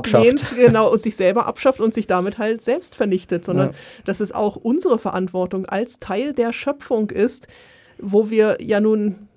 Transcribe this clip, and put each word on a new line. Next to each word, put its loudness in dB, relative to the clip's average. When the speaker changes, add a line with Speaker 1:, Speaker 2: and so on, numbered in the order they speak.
Speaker 1:
zurücklehnt, 4
Speaker 2:
abschafft. -8
Speaker 1:
genau, 6
und 2
sich -4
selber 2
abschafft 0
und 0
sich -4
damit -2
halt -4
selbst -4
vernichtet, -2
sondern 0
Speaker 2:
Ja. -12
Speaker 1:
dass -4
es -4
auch -2
unsere 0
Verantwortung -4
als -6
Teil -6
der -2
Schöpfung -4
ist, -2
wo 0
wir 2
ja 0
nun 0